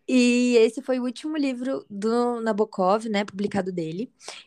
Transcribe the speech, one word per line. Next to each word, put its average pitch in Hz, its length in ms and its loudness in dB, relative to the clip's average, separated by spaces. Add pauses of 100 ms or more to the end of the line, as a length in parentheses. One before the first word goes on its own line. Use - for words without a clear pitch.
E 247 500 4
esse 240 260 4
foi 254 160 -2
o 240 40 -6
último 311 320 -6
livro 269 540 -4
do 233 500 0
Nabokov, 214 680 0
né, 202 160 0
publicado 196 460 -4
dele. 175 420 -6 (340)